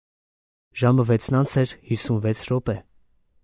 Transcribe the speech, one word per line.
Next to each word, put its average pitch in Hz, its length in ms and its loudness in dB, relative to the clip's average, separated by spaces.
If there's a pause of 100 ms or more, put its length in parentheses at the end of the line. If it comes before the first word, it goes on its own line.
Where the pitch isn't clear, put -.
(760)
Ժամը 123 300 4
վեցն 117 300 0
անց 135 200 2
էր 131 140 2 (140)
հիսունվեց 110 640 -2
րոպե։ 127 300 -2 (680)